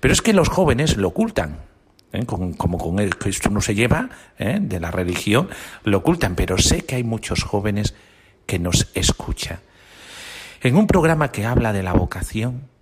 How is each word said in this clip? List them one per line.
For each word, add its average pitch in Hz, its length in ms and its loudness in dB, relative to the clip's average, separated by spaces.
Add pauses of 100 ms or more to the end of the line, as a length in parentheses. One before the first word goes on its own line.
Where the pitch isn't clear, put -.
Pero 208 120 4
es 202 100 2
que 220 120 4
los 165 140 6
jóvenes 147 500 2
lo 98 100 2
ocultan, 85 540 -2 (500)
¿eh? 113 140 -4
Con, 90 260 -4
como 85 260 -2
con 80 200 -2
el, 98 180 0
que - 140 -4
esto - 180 -2
no 101 120 0
se 107 140 0
lleva, 123 360 2 (280)
¿eh? 127 220 -2
De 110 200 -4
la 82 100 -6
religión, 92 580 0 (340)
lo 101 160 2
ocultan. 95 380 2
Pero 92 220 0
sé - 260 2
que 135 120 -6
hay 123 80 -2
muchos 113 380 -4
jóvenes 104 520 -2 (520)
que 95 120 -4
nos 87 360 0
escuchan. - 680 -4 (1000)
En 127 160 4
un 208 100 6
programa 160 460 4
que 104 140 -2
habla 117 260 2
de 98 100 0
la 90 120 -2
vocación 110 760 -2 (140)